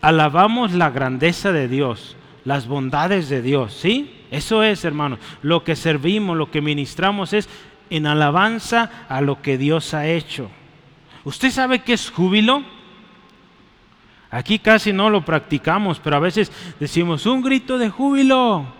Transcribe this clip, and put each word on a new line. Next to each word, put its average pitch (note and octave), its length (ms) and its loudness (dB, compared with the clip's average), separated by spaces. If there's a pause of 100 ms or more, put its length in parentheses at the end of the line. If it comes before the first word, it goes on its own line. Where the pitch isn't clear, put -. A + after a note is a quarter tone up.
Alabamos F3 720 4
la E3+ 180 2
grandeza C3+ 600 -2
de C#3+ 160 0
Dios, B2+ 480 -4 (280)
las C3+ 220 -2
bondades C#3+ 600 -2
de C3 140 -2
Dios, C3 320 0
¿sí? B3+ 400 -2 (160)
Eso G#3+ 320 0
es, G#3+ 220 0
hermano, D3 340 -2 (240)
lo D#3+ 220 0
que E3 120 0
servimos, E3+ 600 0
lo D#3 140 -2
que D#3 100 -2
ministramos D3+ 720 -2
es G#3 160 0 (420)
en D#3 160 -2
alabanza G3 840 0 (180)
a C3 120 -4
lo C#3 220 0
que C3+ 160 -2
Dios D3+ 360 0
ha D3+ 120 -4
hecho. D#3 440 -4 (760)
¿Usted F#3+ 260 -2
sabe B3+ 300 0
qué A#3+ 140 0
es - 160 -4
júbilo? G#3+ 520 2 (1700)
Aquí G3 280 -2
casi G#3+ 340 4
no G3 160 2
lo G#3 160 2
practicamos, D#3+ 760 -2
pero D3+ 160 0
a C#3+ 40 4
veces F#3 320 0 (260)
decimos, E3 480 -2
Un C4 160 2
grito C4 360 0
de A#3+ 100 0
júbilo. C4 800 2 (140)